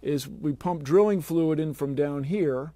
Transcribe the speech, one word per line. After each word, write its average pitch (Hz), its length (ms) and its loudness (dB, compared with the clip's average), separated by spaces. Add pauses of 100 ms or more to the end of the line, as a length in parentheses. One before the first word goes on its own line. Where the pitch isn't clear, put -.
is 143 280 -4
we 143 240 -4
pump 165 320 -4
drilling 190 380 4
fluid 160 360 2
in 156 160 -2
from 139 220 -4
down 143 260 0
here 147 520 -2